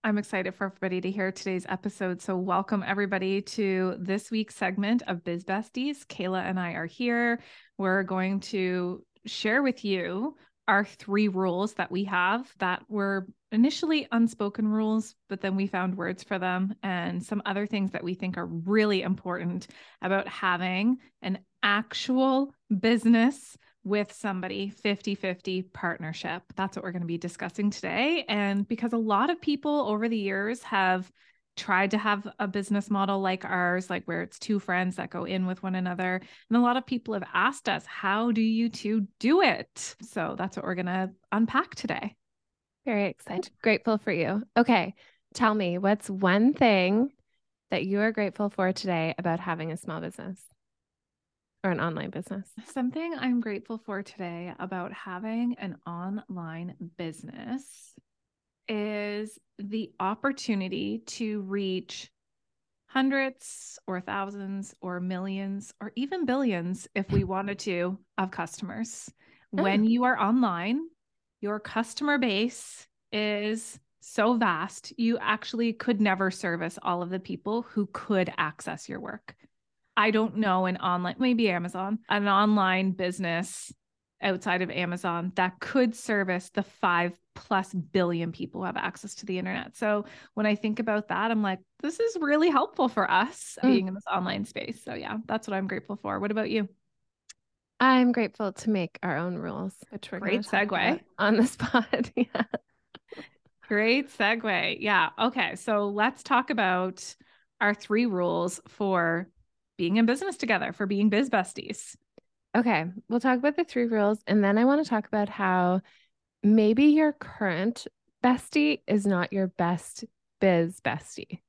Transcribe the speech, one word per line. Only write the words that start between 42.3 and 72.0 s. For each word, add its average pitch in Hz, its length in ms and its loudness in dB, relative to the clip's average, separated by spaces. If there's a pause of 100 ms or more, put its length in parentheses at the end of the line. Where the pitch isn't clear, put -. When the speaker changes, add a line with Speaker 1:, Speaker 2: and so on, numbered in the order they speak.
Speaker 2:
Very 208 220 0
excited. - 440 -6 (120)
Grateful 214 360 2
for 208 140 -2
you. 185 320 0 (120)
Okay. 233 380 4 (400)
Tell 220 200 2
me, 180 240 0
what's 202 300 2
one 196 460 4
thing 214 580 4 (580)
that - 140 -2
you 196 160 0
are 220 120 2
grateful 208 380 -2
for 185 220 0
today 170 460 0
about 175 220 0
having 165 320 -4
a 165 40 -6
small 165 240 -8
business 175 420 -12 (1200)
or 190 80 0
an 170 100 0
online 160 280 -4
business? 190 400 -10 (180)
Speaker 1:
Something 320 480 -4
I'm 247 260 0
grateful 220 360 -6
for 202 260 -6
today 175 560 -10
about 190 340 -8
having 220 640 -4
an 190 180 -8 (100)
online 175 880 -8 (200)
business - 960 -12 (760)
is 208 720 -4 (200)
the 208 420 -6
opportunity 202 1000 -2
to 214 420 -6
reach 190 680 -4 (760)
hundreds 269 1000 -2
or 185 140 -4
thousands 196 800 -6
or 180 200 -6
millions 196 800 -6
or 208 140 -10
even 285 300 -2
billions, 220 720 -2
if 196 160 -2
we - 140 4
wanted 196 340 -4
to, 180 400 -2 (180)
of 190 140 0
customers. 190 800 -8 (460)
Speaker 2:
Oh. 190 60 0
Speaker 1:
When 196 220 4
you 240 200 4
are 254 140 4
online, 214 600 2 (600)
your 208 200 -4
customer 277 580 0